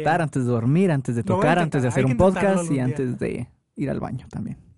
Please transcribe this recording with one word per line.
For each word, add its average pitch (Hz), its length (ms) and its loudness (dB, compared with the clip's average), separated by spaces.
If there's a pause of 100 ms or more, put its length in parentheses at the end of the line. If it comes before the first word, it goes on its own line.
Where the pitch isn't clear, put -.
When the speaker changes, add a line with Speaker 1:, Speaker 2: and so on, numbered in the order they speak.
Speaker 1:
También. 160 180 2
Speaker 2:
antes 143 240 -2
de 120 60 0
dormir, 143 400 2
antes 131 240 -2
de 117 60 -2
Speaker 1:
Lo - 140 0
voy - 0 -
a - 60 2
Speaker 2:
tocar, 160 180 4
Speaker 1:
intentar, 170 40 2
Speaker 2:
antes 151 200 -2
de 127 40 2
Speaker 1:
hay 120 40 0
Speaker 2:
hacer 131 100 0
Speaker 1:
que 131 60 2
Speaker 2:
un 131 60 2
Speaker 1:
intentarlo 185 360 4
Speaker 2:
podcast 190 80 2
y - 20 2
Speaker 1:
algún 165 140 -4
día. 131 100 0
Speaker 2:
antes 127 360 -4
de - 300 -6 (260)
ir 143 160 -4
al - 80 -4
baño - 300 -10
también. - 280 -10 (200)